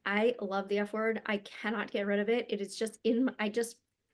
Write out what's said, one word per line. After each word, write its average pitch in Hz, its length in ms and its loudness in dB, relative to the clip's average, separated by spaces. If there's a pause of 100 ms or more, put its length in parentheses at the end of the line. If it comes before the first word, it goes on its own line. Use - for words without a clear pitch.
I 214 360 4
love 196 260 -2
the 202 120 0
F 208 140 0
word. 220 320 0
I 214 120 0
cannot 208 540 -4
get 202 140 0
rid 202 140 2
of 208 100 2
it. 233 200 2
It 208 120 -2
is 196 140 -6
just 220 280 -4
in 226 220 4
my, 247 140 2
I 214 100 0
just, 226 280 -2 (360)